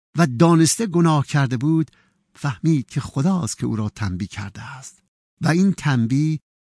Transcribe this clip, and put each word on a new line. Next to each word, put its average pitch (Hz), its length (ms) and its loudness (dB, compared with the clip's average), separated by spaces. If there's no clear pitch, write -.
و 170 100 4
دانسته 165 600 4
گناه 165 380 2
کرده 131 320 0
بود، 156 340 0
فهمید 147 520 -2
که - 160 -6
خداست 165 560 -2
که 120 80 -6
او 120 100 -2
را 107 140 -4
تنبیه 92 380 -6
کرده 101 340 -12
است. 131 420 -18
و 160 60 0
این 175 260 2
تنبیه 139 640 0